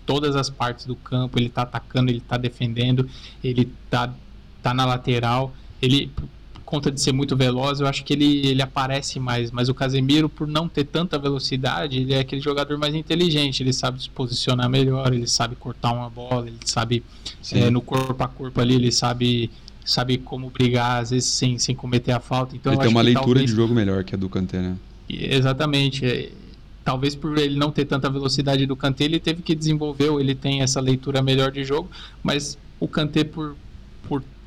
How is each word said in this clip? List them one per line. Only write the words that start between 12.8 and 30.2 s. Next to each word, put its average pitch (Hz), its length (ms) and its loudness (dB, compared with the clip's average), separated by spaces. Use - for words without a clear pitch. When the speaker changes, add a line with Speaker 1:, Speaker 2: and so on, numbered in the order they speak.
Speaker 1:
inteligente. 156 680 2
Ele 127 100 2
sabe 127 300 -4
se - 60 -10
posicionar 123 600 0
melhor, 131 440 2
ele 120 140 0
sabe 117 300 -2
cortar 123 360 -4
uma 120 160 -4
bola, 123 380 -4
ele 117 180 -14
sabe, 117 380 0
Speaker 2:
Sim. 131 180 2
Speaker 1:
é, 120 100 6
no 123 120 2
corpo 131 400 0
a 127 60 -2
corpo 131 340 -4
ali, 123 140 6
ele 123 140 4
sabe, 120 600 2
sabe 127 340 0
como 131 320 -10
brigar, 123 520 2
às 117 80 -4
vezes, 123 180 2
sem, 127 300 2
sem - 160 0
cometer 123 380 0
a 120 80 0
falta. 127 360 -4
Então, 135 160 0
Speaker 2:
Ele 135 60 4
Speaker 1:
eu - 20 2
Speaker 2:
tem 131 80 4
Speaker 1:
acho 113 80 6
Speaker 2:
uma 117 60 6
Speaker 1:
que 117 40 6
Speaker 2:
leitura 127 200 4
Speaker 1:
talvez 123 240 6
Speaker 2:
de 107 60 0
jogo 117 180 4
melhor 98 300 2
que - 100 -10
a 98 40 -2
do 95 120 -2
Kanté, 92 300 -2
né? 92 160 -2
Speaker 1:
E, - 260 -4
exatamente. 135 720 0
É, 123 260 -2
talvez 135 300 0
por 151 240 -4
ele 143 180 2
não 147 140 0
ter 143 160 0
tanta 139 240 0
velocidade 139 560 0
do 135 100 -2
Kanté, 143 280 0
ele 160 160 0
teve 165 220 -4
que 170 120 0
desenvolver, 151 560 0
ou 147 100 2